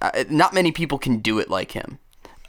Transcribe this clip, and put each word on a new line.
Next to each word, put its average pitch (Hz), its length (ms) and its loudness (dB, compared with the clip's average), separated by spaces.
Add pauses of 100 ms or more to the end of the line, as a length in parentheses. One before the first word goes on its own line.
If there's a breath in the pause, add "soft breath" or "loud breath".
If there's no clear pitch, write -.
uh, - 280 0
not 156 240 4
many 185 180 4
people 151 260 -2
can 123 220 0
do 110 200 2
it 95 100 -2
like 95 220 -2
him. - 280 -10 (500 loud breath)